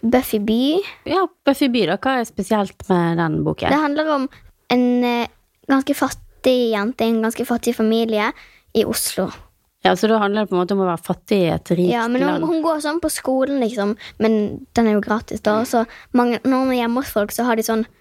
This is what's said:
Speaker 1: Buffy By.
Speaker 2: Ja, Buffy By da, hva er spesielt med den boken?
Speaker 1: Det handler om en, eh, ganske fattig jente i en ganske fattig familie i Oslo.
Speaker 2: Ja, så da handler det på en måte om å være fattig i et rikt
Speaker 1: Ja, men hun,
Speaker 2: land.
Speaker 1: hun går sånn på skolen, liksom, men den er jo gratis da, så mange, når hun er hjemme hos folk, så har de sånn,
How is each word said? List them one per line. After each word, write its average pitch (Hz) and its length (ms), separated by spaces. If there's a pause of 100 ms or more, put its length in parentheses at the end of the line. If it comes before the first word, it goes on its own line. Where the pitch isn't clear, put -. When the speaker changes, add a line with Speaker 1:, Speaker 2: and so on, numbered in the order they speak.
Speaker 1:
Buffy 240 360
By. 214 220 (500)
Speaker 2:
Ja, 370 140 (200)
Buffy 277 260
By 233 160
da, 185 140
hva 269 180
er 226 80
spesielt 208 600
med 170 320
den 156 240
boken? - 260
Speaker 1:
Det 294 120
handler 302 320
om 269 120 (440)
en, 247 160 (180)
eh, 240 220 (420)
ganske 269 260
fattig - 640 (160)
jente 214 320
i 226 80
en 226 100
ganske 226 240
fattig 240 300
familie 220 540 (440)
i 220 120
Oslo. - 420 (560)
Speaker 2:
Ja, 185 120
så 208 120
da 220 120
handler 208 240
det 185 60
på 185 60
en 180 60
måte 180 140
om 190 80
å 185 40
være 170 140
fattig - 380
i 165 120
et - 180
rikt 175 220
Speaker 1:
Ja, 233 140
men 247 160
hun, 285 100
Speaker 2:
land. 320 120
Speaker 1:
hun 320 180
går 311 200
sånn 311 180
på 311 100
skolen, 262 500
liksom, 214 360 (220)
men 220 560
den 233 120
er 214 60
jo 208 80
gratis - 400
da, 214 240
så 233 220 (260)
mange, 240 320
når 262 200
hun 262 80
er 247 100
hjemme 233 200
hos - 80
folk, 202 220
så 233 120
har 240 120
de 226 60
sånn, 226 240 (140)